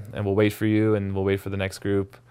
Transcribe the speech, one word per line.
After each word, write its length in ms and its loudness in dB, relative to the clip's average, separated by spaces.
and 100 -4
we'll 100 0
wait 200 4
for 100 -4
you, 300 4
and 200 -2
we'll 80 -2
wait 180 2
for 100 -10
the 80 -4
next 220 -4
group. 360 -2